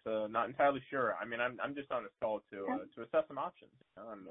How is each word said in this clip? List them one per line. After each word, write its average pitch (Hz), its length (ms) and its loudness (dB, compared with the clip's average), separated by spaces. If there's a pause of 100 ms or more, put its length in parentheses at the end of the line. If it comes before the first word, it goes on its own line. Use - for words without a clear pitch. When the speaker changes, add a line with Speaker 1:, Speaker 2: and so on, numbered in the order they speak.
Speaker 1:
uh, 110 220 2
not 110 200 2
entirely 139 400 6
sure. 120 320 2
I 104 40 -4
mean, 117 160 -2
I'm, 123 220 0
I'm 135 120 -2
just 139 160 -8
on 120 140 -2
this 98 80 -14 (100)
call 107 180 0 (120)
to, 104 60 -10
uh, 98 160 -2
Speaker 2:
Okay. - 100 -4 (100)
Speaker 1:
to 117 80 -10
assess 156 260 2
some 139 100 -8
options. 170 320 -8 (100)
You - 220 -18
know, 113 60 -12
I'm, 101 220 -10